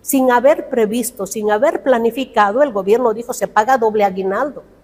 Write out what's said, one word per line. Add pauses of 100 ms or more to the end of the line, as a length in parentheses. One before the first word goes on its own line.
Sin
haber
previsto,
sin
haber
planificado,
el
gobierno
dijo,
"Se
paga
doble
aguinaldo". (220)